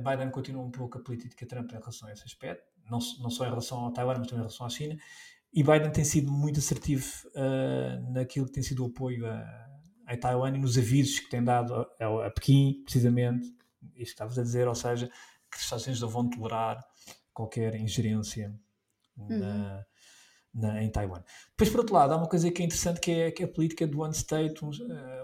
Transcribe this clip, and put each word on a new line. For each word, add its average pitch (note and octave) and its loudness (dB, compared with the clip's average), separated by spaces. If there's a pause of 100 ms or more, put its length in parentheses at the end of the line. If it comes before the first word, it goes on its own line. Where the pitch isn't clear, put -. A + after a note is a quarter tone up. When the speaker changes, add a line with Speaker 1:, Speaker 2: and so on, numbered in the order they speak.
Speaker 1:
Biden C3 0
continua C3 -8
um B2 -8
pouco B2 -8
a - -12
política A#2+ -10
de - -14
Trump A#2+ -10
em A#2+ -14
relação A2 -14
a - -14
esse G#2 -18
aspecto, - -14 (240)
não, A#2+ 0 (220)
não A#2+ -4
só B2 -2
em B2 -2
relação A#2+ -4
a A#2+ -4
Taiwan, B2 0
mas A#2+ -4
também A#2+ -4
em G#2+ -4
relação B2 -10
à A#2+ -4
China, D3+ -6 (540)
e D#3 6
Biden D#3 8
tem D3+ 2
sido C#3+ 4
muito D3 2
assertivo, C3+ 0 (260)
eh, C3 0
naquilo B2+ -2
que B2+ -10
tem C#3 -4
sido B2+ -2
o B2 -2
apoio A#2+ -4
a, A2+ -8 (360)
a A#2+ -6
Taiwan B2+ 2
e C3+ 0
nos B2+ 4
avisos B2+ 4
que - -16
tem A#2+ -2
dado B2 2
a, A#2 -4
a, A2 0
a - -2
Pequim, C#3 4
precisamente, B2 2 (340)
isto - -20
que B2 -12
estavas A2+ -8
a B2 0
dizer, B2 2
ou A#2+ 0
seja, A#2+ -2
que - -18
os - -6
Estados - -4
Unidos B2+ -2
não A#2 -2
vão A#2+ 0
tolerar A2+ -4 (480)
qualquer A2 -2
ingerência A2 -2 (640)
na, G#2 -14
Speaker 2:
Uhum. G#2 -6
Speaker 1:
na, G#2+ 0
em A2 0
Taiwan. F#2 -4 (280)
Depois, A3 6
por A#3 2
outro A3 4
lado, D3 8
há D#3+ 4
uma E3 0
coisa E3+ 4
que F3 -2
é F3 2
interessante, E3+ 0
que - 0
é, E3 4
que D#3+ -6
é F3 -2
a E3 -2
política D#3+ 0
do D3 -2
One D#3 -2
State, D#3 -2
um, D3 -4
eh, C#3+ -10